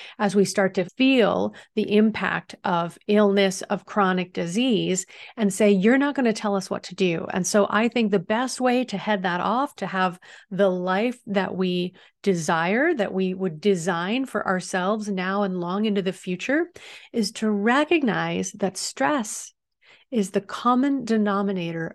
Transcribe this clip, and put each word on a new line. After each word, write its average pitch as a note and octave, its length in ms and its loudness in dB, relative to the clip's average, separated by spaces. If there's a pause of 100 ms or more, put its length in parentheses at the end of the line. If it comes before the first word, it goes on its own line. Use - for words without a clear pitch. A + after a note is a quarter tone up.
(200)
as G3+ 160 0
we G3 100 6
start F#3+ 300 0
to F#3 100 0 (100)
feel G#3+ 600 2 (200)
the G#3 220 2
impact F#3+ 640 0
of F3 340 -2 (100)
illness, G3+ 560 4
of G3 220 -4
chronic F#3 460 0
disease, F#3 760 -2 (280)
and G3+ 160 2
say, G#3 200 4
"You're G#3 260 6
not C#4+ 160 2
gonna A#3+ 180 2
tell G#3 240 -2
us F#3+ 140 -4
what - 140 -6
to - 120 -16
do." F3 380 0
And F3+ 120 -2
so G#3 240 2
I A3 180 2
think A3+ 240 0
the G3+ 80 4
best A#3+ 420 -2
way B3 240 2
to G#3 140 -6
head G3+ 240 -2
that F3+ 180 -2
off, A#3+ 360 -2
to F#3+ 100 -6
have F#3 320 -2 (320)
the G3 180 4
life F#3 560 0
that F#3+ 300 -2
we F3+ 400 -2 (260)
desire, F#3 720 0
that G#3+ 200 -2
we F#3 200 -2
would F#3 260 -6
design F#3+ 640 0
for - 220 -6
ourselves F#3+ 600 -2
now F#3+ 320 -2
and F#3 180 -2
long F#3 260 -2
into G3+ 180 0
the F3+ 100 -2
future, C4 580 -4 (400)
is G#3 220 -2
to A3 160 -2
recognize G#3 1040 0
that F#3+ 240 -4
stress - 760 -4 (580)
is G#3 200 0
the G3+ 80 0
common B3+ 640 0
denominator G3 920 0